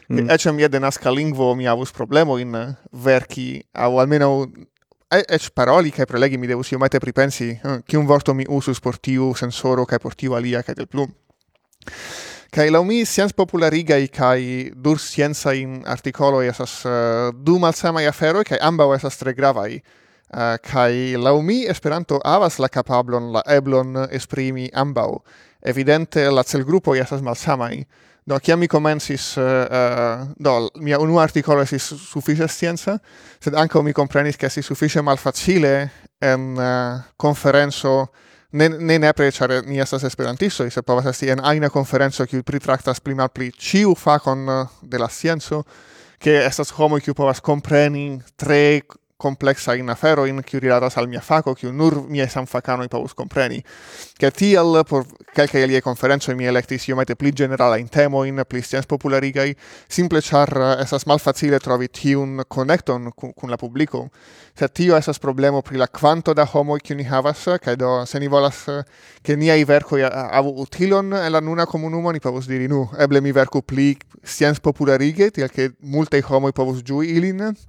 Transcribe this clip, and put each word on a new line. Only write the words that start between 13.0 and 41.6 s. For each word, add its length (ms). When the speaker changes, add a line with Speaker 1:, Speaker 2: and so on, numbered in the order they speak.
Speaker 1:
sciencpopularigaj 1040
kaj 300
dursciencaj 840
artikoloj 640
estas, 360
eh, 480
du 280
malsamaj 480
aferoj, 340
kaj 180
ambaŭ 340
estas 220
tre 160
gravaj. 420
Eh, 880
kaj 540
laŭ 240
mi, 260
Esperanto 580
havas 340
la 80
kapablon, 640
la 140
eblon 640
esprimi 640
ambaŭ. 480
Evidente, 680
la 120
celgrupoj 560
estas 220
malsamaj. 640
Do, 140
kiam 200
mi 80
komencis, 680
eh, 340
eh, 540
do, 380
mia 240
unua 240
artikolo 380
estis 220
sufiĉe 360
scienca, 520
sed 140
ankaŭ 280
mi 100
komprenis, 440
ke 80
estis 200
sufiĉe 360
malfacile 880
en, 380
eh, 400
konferenco, 920
ne, 180
ne 300
nepre, 320
ĉar 340
ni 160
estas 260
esperantistoj, 640
sed 140
povas 240
esti 240
en 120
ajna 280